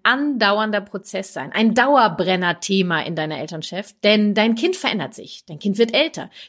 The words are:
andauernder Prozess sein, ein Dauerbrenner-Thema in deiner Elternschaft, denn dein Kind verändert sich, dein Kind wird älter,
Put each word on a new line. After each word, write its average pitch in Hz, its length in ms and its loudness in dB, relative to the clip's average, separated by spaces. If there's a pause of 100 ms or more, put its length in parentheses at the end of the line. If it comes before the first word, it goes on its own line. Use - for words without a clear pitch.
andauernder 220 760 2
Prozess 190 500 -8
sein, 139 220 -10
ein 220 200 2
Dauerbrenner-Thema 185 1300 2
in 165 100 -6
deiner 156 240 -4
Elternschaft, 165 640 -10
denn 208 300 4
dein 220 220 2
Kind 339 200 0
verändert 190 380 -4
sich, - 320 -16
dein 156 140 -16
Kind 196 180 -2
wird 226 180 2
älter, 302 340 -2 (200)